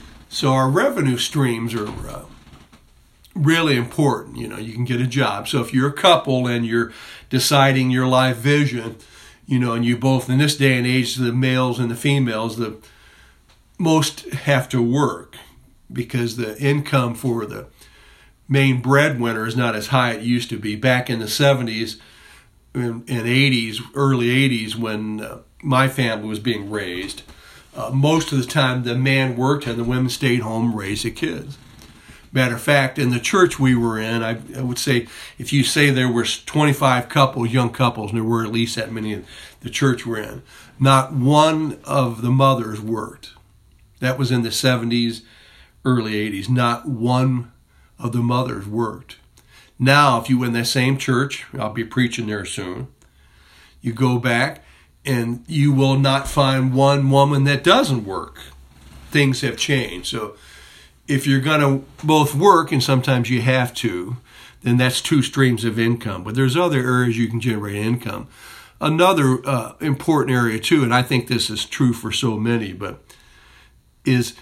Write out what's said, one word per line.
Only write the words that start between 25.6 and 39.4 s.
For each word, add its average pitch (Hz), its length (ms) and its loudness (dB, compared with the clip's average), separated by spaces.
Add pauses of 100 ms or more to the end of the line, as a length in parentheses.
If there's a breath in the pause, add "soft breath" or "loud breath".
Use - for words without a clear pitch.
my 135 260 2
family 113 400 -2
was 107 120 -6
being 104 300 -4
raised, 95 540 -8 (520 loud breath)
uh, 113 160 -8
most 151 400 2
of 135 80 0
the 127 60 0
time 127 360 0
the 120 140 -2
man 135 400 2
worked 135 320 0
and 117 100 -4
the 117 60 -2
women 123 260 0
stayed 123 300 0
home 113 300 -2
and 110 100 -2
raised 101 260 -6
the 113 60 -6
kids. - 480 -8 (720 loud breath)
Matter 123 240 0
of 120 60 -8
fact, 143 360 2
in 127 120 0
the 123 100 0
church 180 400 2
we 127 160 4
were 117 240 0
in, 113 240 -2
I, 113 160 -4 (180)
I 131 40 -8
would 123 180 -6
say 120 280 -2 (300 loud breath)
if - 160 -10
you 135 100 4
say 147 260 2
there 131 200 2
were 117 160 0
twenty-five 135 840 0
couples, 135 420 0
young 120 200 2
couples, 113 400 -2
and 117 60 -2
there 110 100 -2
were 113 160 0
at 107 80 -6
least 117 260 -2
that 110 140 -6
many 107 220 -6
in 92 120 -10 (360 loud breath)